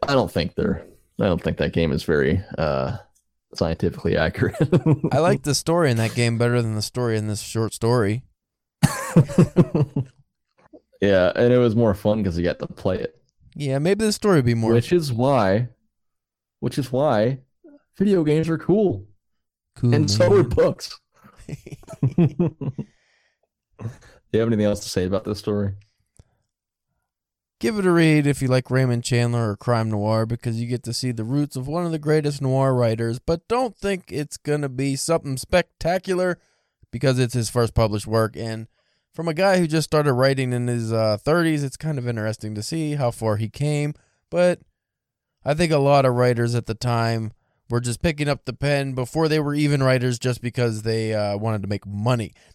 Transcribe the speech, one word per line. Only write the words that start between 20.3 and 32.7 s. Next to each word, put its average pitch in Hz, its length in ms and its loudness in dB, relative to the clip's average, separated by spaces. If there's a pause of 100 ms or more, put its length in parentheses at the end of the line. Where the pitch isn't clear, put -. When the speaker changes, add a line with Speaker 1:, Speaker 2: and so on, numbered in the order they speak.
Speaker 1:
are 202 120 6
Speaker 2:
man. 120 60 -2
Speaker 1:
books. - 500 -2 (480)
Speaker 2:
<laughs> - 100 -12 (440)
Speaker 1:
<laughs> - 0 - (1800)
Do - 540 -14
you 107 60 2
have 117 100 2
anything 107 160 2
else 104 160 0
to - 80 -12
say 92 160 -2
about 95 180 -2
this 104 160 -6
story? 101 340 -2 (1900)
Speaker 2:
Give 226 200 -2
it 190 60 2
a 180 60 4
read 156 360 4
if 135 140 -2
you 135 60 -2
like 127 220 0
Raymond 123 340 0
Chandler 120 480 0
or 98 40 -4
crime 113 340 -2
noir, 110 360 0
because 117 360 -6
you 120 60 -6
get 120 160 -6
to 117 100 -8
see 127 180 -4
the 113 120 -6
roots 139 320 -4
of 131 120 -8
one 170 180 -4
of 165 60 -4
the 160 80 -2
greatest 147 420 -2
noir 135 320 2